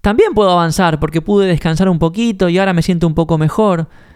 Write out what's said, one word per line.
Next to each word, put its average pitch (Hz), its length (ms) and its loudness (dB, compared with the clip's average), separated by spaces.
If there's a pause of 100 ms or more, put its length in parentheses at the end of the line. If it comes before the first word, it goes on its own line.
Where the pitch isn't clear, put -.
también 254 340 0
puedo 202 160 2
avanzar 170 480 0
porque 156 220 -2
pude 202 260 0
descansar 165 420 0
un 175 100 0
poquito 190 500 -2
y 175 100 0
ahora 190 140 0
me 175 100 0
siento 170 240 0
un 160 80 0
poco 165 240 0
mejor. 165 500 0 (260)